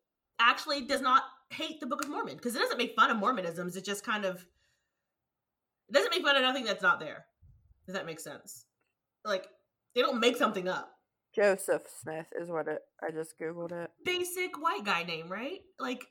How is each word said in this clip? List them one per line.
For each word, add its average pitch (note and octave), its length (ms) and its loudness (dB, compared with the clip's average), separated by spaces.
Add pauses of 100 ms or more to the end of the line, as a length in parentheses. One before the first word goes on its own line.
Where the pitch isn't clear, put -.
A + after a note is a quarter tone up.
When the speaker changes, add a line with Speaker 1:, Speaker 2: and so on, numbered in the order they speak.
(400)
Speaker 1:
actually B3+ 460 4
does C4 160 0
not C4 220 6 (280)
hate D#4+ 300 -8
the D4+ 60 -6
Book C#4 160 -2
of C#4 60 -4
Mormon, E4+ 300 -6
'cause A#3 160 -4
it D4 40 -2
doesn't G#4+ 180 0
make A#3+ 180 -2
fun B3+ 160 6
of A3+ 60 2
Mormonisms. F3+ 580 0
It F#3+ 80 -8
just G3+ 220 -4
kind G#3 200 -2
of, F3+ 160 -4 (1500)
it F#3+ 40 -2
doesn't G4 180 6
make E4+ 120 2
fun C#4+ 140 6
of C4 40 6
nothing B3+ 240 2
that's G3 160 -2
not E3+ 180 6
there, D3+ 280 -12 (600)
if F#3 60 -8
that E3+ 120 -4
makes D#3 180 -10
sense. - 420 -16 (600)
Like, G3 220 -2 (460)
they B3 80 4
don't C4+ 180 2
make A#3+ 180 4
something G3 320 0
up. - 280 -6 (360)
Speaker 2:
Joseph G3 540 4 (140)
Smith D#3+ 260 -8 (120)
is E3+ 100 -6
what D#3 180 -4
it, D#3 140 -4 (200)
I E3 100 -4
just D#3+ 280 -8
Googled E3+ 320 -8
it. E3+ 200 -8 (120)
Speaker 1:
Basic F4+ 580 -4
white E4+ 240 -2
guy F3 180 0
name, E3 260 -8
right? B3+ 320 -8 (180)
Like B3+ 320 -6